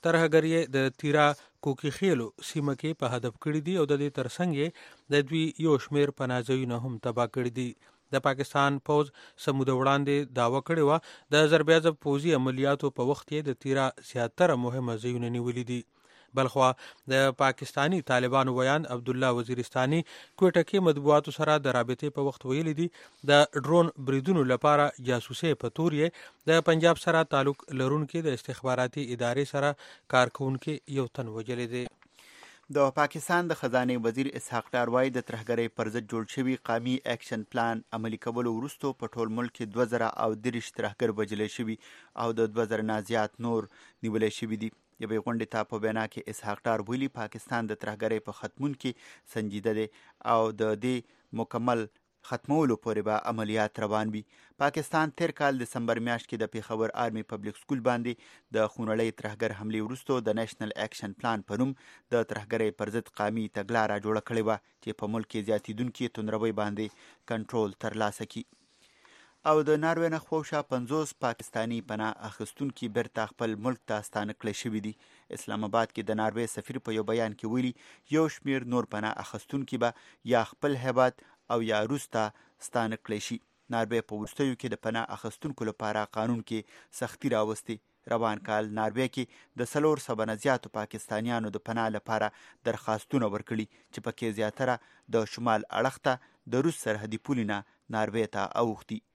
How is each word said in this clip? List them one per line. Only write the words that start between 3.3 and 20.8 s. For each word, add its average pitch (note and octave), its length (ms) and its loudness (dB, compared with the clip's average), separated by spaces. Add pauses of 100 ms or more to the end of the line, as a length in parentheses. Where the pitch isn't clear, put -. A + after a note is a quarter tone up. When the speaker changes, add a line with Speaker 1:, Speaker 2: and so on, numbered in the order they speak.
Speaker 1:
کړي D3+ 240 0
دي F#3+ 100 0
او D3+ 120 6
د C#3 100 2
دې C#3+ 80 0 (100)
ترڅنګ E3+ 400 -2
یې D3+ 80 0 (480)
د C#3+ 160 6
دوی D#3+ 120 2 (220)
یو D3 220 6
شمیر C#3+ 340 2
پناه B2 300 0
ځایونه B2 320 0
هم B2 240 -8
تباه A#2+ 260 0
کړي B2 240 -2
دي. B2+ 100 -4 (460)
د C3+ 160 0
پاکستان C#3 580 2
پوځ D3 180 4 (100)
څه - 420 -6
موده C3 240 2
وړاندې C#3 580 2
دعوه B2 280 2
کړې E3 200 2
وه، D#3 100 4 (360)
د D#3 220 8
ضرب D#3 240 6
عضب D#3 280 0
پوځي C#3+ 360 2
عملیاتو C3+ 540 0
په B2+ 140 2
وخت - 240 -4
یې D#3 60 -2 (100)
د - 160 -8
تیرا C3+ 240 2 (220)
زیاتره B2 560 2
مهمه A#2+ 340 -4
ځایونه A#2+ 340 -2
نیولي A#2+ 380 -4
دي. A#2+ 80 -6 (540)
بلخوا C3 280 4 (460)
د C3+ 180 6 (100)
پاکستاني C#3 580 2 (100)
طالبانو B2+ 480 4
ویان C3+ 300 2 (100)
عبدالله B2+ 400 0
وزیرستاني B2+ 720 0
کوټه - 600 2
کې F#3+ 180 2